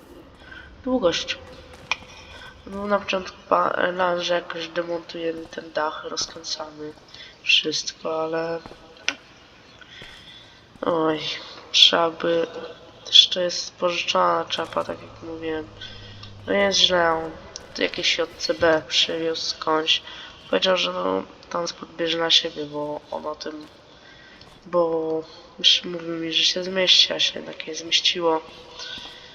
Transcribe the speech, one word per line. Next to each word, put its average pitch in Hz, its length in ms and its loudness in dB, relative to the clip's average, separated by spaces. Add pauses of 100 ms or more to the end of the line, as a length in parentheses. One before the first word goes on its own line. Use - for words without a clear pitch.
(840)
długość. 220 540 2 (1300)
No, 202 200 -6
na 202 120 4
początku 190 380 -4 (120)
pa-, 175 200 4
plan, 180 520 2
że 175 120 0
jakoś 170 340 -4
demontujemy 165 840 -4
ten 165 240 -12
dach, 156 340 -2
rozkręcamy 156 840 -8 (480)
wszystko, - 840 0
ale... 165 360 -2 (2250)
Oj, 160 380 2 (520)
trzeba 170 380 8
by... 165 380 0 (580)
Też - 240 8
to 185 100 -2
jest - 360 -2
pożyczona 175 760 2
czapa, 165 340 -2
tak 165 180 -6
jak - 300 -14
mówiłem. 160 340 -4 (800)
No - 60 0
jest 196 260 4
źle, 170 320 6
on 160 200 -2 (460)
jakieś 180 400 0
J 160 200 0
C - 160 -2
B 160 340 4
przywiózł 165 540 0
skądś. - 600 0 (480)
Powiedział, 185 280 4
że, 180 160 0
no, 190 300 0 (260)
tam 170 180 -2
spod - 300 -10
bierze 165 200 0
na 165 120 0
siebie, 160 360 2
bo 147 360 -6 (100)
on 160 140 -8
o 151 100 -6
tym... 156 180 -10 (1120)
Bo 165 560 0 (380)
już - 260 6
mówił 170 300 -6
mi, 165 180 -4
że 160 100 4
się 185 200 2
zmieści, 185 500 4
a 160 60 -2
się - 200 0
jednak - 280 -12
nie 160 80 -8
zmieściło. 165 640 2 (920)